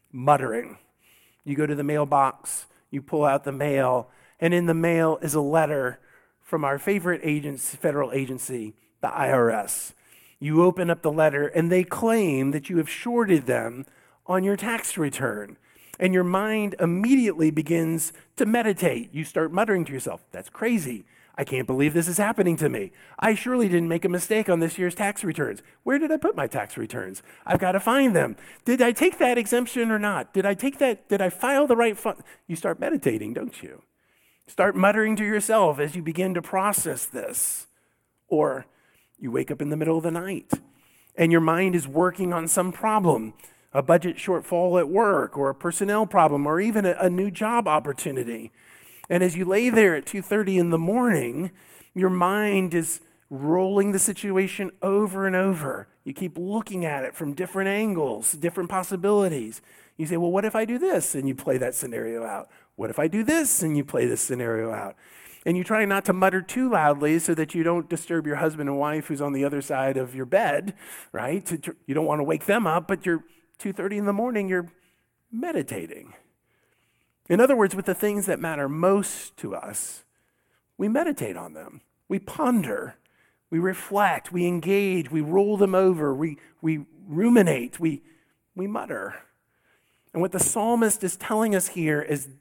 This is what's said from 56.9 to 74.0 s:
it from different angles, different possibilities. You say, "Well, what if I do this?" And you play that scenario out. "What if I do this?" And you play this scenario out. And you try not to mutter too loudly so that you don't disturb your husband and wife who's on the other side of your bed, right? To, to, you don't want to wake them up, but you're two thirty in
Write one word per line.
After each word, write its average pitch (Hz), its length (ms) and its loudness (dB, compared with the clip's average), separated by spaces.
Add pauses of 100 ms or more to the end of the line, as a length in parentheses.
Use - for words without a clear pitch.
it 131 120 -8
from 147 180 -6
different 185 340 -4
angles, 196 640 0
different 170 380 -4
possibilities. 185 920 0 (360)
You 160 80 -4
say, 165 120 -4
"Well, 175 140 0
what 196 140 0
if 214 100 -4
I 220 80 2
do 233 140 -2
this?" 330 360 0
And 135 140 -2
you 135 80 -2
play 135 220 -2
that 127 180 -2
scenario 113 480 -6
out. 107 240 -8 (300)
"What 110 120 -4
if 117 80 -4
I 151 120 0
do 208 140 0
this?" 302 380 2
And 156 140 0
you 143 80 2
play 127 220 0
this 117 160 0
scenario 117 500 -4
out. 104 240 -8 (500)
And 170 120 0
you 180 60 -2
try 214 220 0
not 196 200 -2
to 196 80 2
mutter 190 280 2
too 254 300 -2
loudly 151 480 4
so 165 160 0
that 156 180 -4
you 170 100 0
don't 170 260 0
disturb 165 360 -4
your 147 120 -2
husband 151 320 -2
and 139 100 -2
wife 147 280 -2
who's 143 140 -4
on 143 120 -2
the 139 120 0
other 143 160 -2
side 135 360 -2
of 127 180 -6
your 131 100 -6
bed, 180 480 0 (380)
right? 147 340 -4
To, 170 120 -4
to, - 180 -10 (100)
you 135 80 -6
don't 156 140 0
want 151 120 2
to 147 40 0
wake 156 220 -2
them 208 200 2
up, 165 220 0
but 190 180 -4
you're 170 180 0 (360)
two 196 120 -6
thirty 196 260 -4
in 202 80 -2